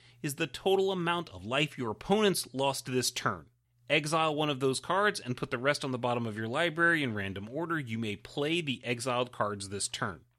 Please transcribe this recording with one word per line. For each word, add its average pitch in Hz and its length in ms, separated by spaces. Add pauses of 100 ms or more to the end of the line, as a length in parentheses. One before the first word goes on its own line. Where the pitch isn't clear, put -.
(220)
is 143 140
the 160 120
total 190 440
amount 175 380
of 92 160
life 143 320
your 117 140
opponents 196 640
lost 135 320
this 127 260
turn. 90 360 (420)
Exile 156 460
one 151 140
of 135 120
those 131 180
cards 202 400
and 123 180
put - 140
the 127 60
rest 139 260
on 135 80
the 127 60
bottom 120 280
of 107 120
your 110 100
library 160 560
in 117 100
random 98 380
order. 165 280
You 113 200
may 107 160
play 156 460
the 139 240
exiled 123 480
cards 104 340
this 98 220
turn," 98 320 (180)